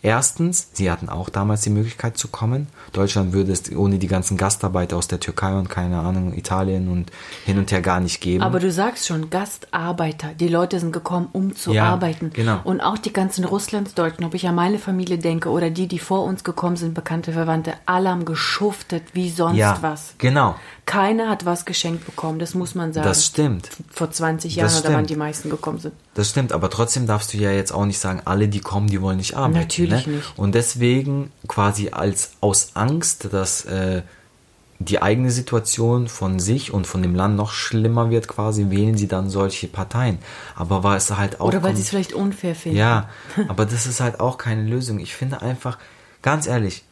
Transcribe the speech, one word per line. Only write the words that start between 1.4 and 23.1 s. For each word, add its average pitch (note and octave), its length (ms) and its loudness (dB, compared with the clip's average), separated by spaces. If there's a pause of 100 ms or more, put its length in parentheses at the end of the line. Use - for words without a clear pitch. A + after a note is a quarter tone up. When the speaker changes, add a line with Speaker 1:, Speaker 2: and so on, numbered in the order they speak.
Speaker 1:
die - 80 0
Möglichkeit A2 480 0
zu - 120 -6
kommen. B2+ 360 -2 (280)
Deutschland G2 380 2
würde F#2+ 200 2
es - 240 -4
ohne G2 240 4
die F#2 80 0
ganzen F#2 300 0
Gastarbeiter F#2 600 0
aus F2 100 -2
der F2+ 120 -2
Türkei G2 340 -2
und F#2+ 160 0
keine F2+ 300 0
Ahnung, F2+ 340 0
Italien F#2+ 560 0
und F2 220 -2 (340)
hin G2 140 2
und G2 120 0
her F#2 120 2
gar F2+ 160 2
nicht F2+ 220 -2
geben. F#2 220 2
Speaker 2:
Aber F#3 160 2
du F#3 120 2
sagst G3+ 340 -2
schon, D#3+ 240 -4
Gastarbeiter. E3+ 1040 -4
Die E3 140 0
Leute F3 320 2
sind E3 140 -2
gekommen, F3 380 -2
um F#3+ 240 -2
zu - 180 0
Speaker 1:
Ja, A2 180 6
Speaker 2:
arbeiten. D#3+ 420 -2
Speaker 1:
genau. A2+ 300 2
Speaker 2:
Und F#3 180 0
auch G#3 160 0
die G#3+ 160 -6
ganzen F#3+ 320 0
Russlandsdeutschen, G3 800 -2
ob E3 80 -4
ich F3+ 140 -2
an E3+ 80 2
meine F#3 240 2
Familie F3+ 400 -2
denke E3 300 0
oder E3+ 200 2
die, F3 180 -2
die F3 120 -4
vor F#3+ 240 0
uns F#3 200 -4
gekommen F3 340 -2
sind, E3 180 -4
bekannte E3 380 -4
Verwandte, D#3+ 400 0 (120)
alle F#3 240 2
haben F3 160 0
geschuftet E3+ 760 -2 (100)
wie F3+ 160 0
sonst E3 280 2
Speaker 1:
Ja, G#2 240 6
Speaker 2:
was. D3+ 360 -4
Speaker 1:
genau. B2+ 380 4 (320)
Speaker 2:
Keiner A3 420 2
hat G3 160 -2
was F3 200 0
geschenkt E3+ 400 -4
bekommen, D#3+ 340 -6
das E3 160 -6
muss F3+ 200 -2
man E3 180 -2
sagen. D#3 140 0
Speaker 1:
Das - 180 2